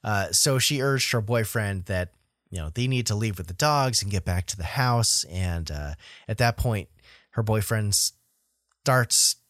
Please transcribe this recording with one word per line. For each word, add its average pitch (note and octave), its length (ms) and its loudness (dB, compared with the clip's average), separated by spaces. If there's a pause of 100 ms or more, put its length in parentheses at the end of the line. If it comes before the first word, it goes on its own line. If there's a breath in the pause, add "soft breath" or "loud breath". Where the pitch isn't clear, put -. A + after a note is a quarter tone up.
Uh, G2+ 280 -2
so C3+ 280 2
she C#3 220 0
urged C3+ 320 0
her A#2+ 80 2
boyfriend G#2 640 -2
that, F2+ 260 -2 (360)
you F#2 100 -8
know, D#2 140 -6
they A#2+ 140 -2
need B2 220 0
to G#2+ 60 0
leave G#2 220 0
with F2 120 -10
the F2+ 60 -8
dogs C#3+ 460 2
and G2+ 100 -4
get G2 140 0
back F#2 220 0
to - 100 -8
the F#2 80 -6
house. B2 600 2
And, E2+ 460 -4
uh, D2 240 -8 (340 loud breath)
at A2 100 -4
that A#2 180 2
point, A2 320 -2 (440 soft breath)
her A2+ 100 -2
boyfriend G#2+ 520 0
starts - 1400 0 (140)